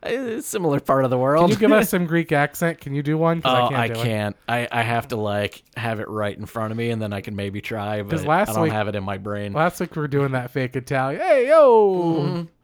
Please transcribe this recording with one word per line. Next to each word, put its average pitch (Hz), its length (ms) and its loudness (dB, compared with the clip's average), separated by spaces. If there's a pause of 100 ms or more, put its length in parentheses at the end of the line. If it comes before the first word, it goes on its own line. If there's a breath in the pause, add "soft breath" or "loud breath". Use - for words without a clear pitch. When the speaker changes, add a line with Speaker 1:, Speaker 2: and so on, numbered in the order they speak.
Speaker 1:
It's 240 440 -6
a - 40 -10
similar 160 300 0
part 135 240 2
of 127 60 2
the 127 80 2
world. 143 260 4
Speaker 2:
Can 175 80 6
you 208 160 4
give - 40 8
Speaker 1:
<laughs> 214 60 8
Speaker 2:
us 208 120 2
some 180 160 0
Greek 160 260 0
accent? 151 480 0
Can 139 160 -8
you 147 80 -2
do 151 120 0
one? 165 260 2
'Cause 131 120 2
I 127 80 4
Speaker 1:
Oh, 123 60 2
Speaker 2:
can't 120 120 0
Speaker 1:
I 117 80 0
Speaker 2:
do 113 120 -4
it. - 20 -2
Speaker 1:
can't. 107 340 -2 (120)
I, 120 240 -2
I 117 100 0
have 117 260 -2
to, 127 80 -4
like, 104 460 -4 (140)
have 113 240 -4
it 104 80 -8
right 104 280 -6
in 104 100 -12
front 110 260 -6
of 110 40 -8
me, 117 140 -2
and 113 100 -4
then 107 120 -6
I 101 80 -6
can 104 160 -10
maybe 101 240 -6
try, 107 420 -6
but 101 80 -8
Speaker 2:
'Cause 156 160 -2
last 175 240 2
Speaker 1:
I 214 40 -4
don't - 100 2
Speaker 2:
week 156 80 0
Speaker 1:
have 107 160 -2
it 104 80 -4
in 98 80 -6
my 98 140 -6
brain. 104 340 -8
Speaker 2:
Last 165 260 -2
week 175 160 -8
we 160 80 -6
were 147 60 -4
doing 139 240 0
that 123 180 -4
fake 127 240 -4
Italian. 135 460 -4
"Hey, 294 280 4
yo! 240 460 6 (300)
Speaker 1:
Mm-hmm. 175 180 -4 (220)